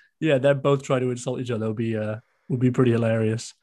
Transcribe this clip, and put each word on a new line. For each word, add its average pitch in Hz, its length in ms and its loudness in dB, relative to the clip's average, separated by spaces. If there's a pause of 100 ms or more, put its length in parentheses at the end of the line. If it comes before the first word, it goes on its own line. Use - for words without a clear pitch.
(200)
yeah, 151 200 2
they're 143 160 4
both 139 280 2
trying 131 180 0
to 127 100 -2
insult 123 280 -6
each 123 120 -6
other. 110 140 -2
It'll 110 100 -2
be, 113 200 -2
uh, 107 220 -4 (320)
will 135 80 -2
be 123 140 2
pretty 123 200 4
hilarious. 113 720 0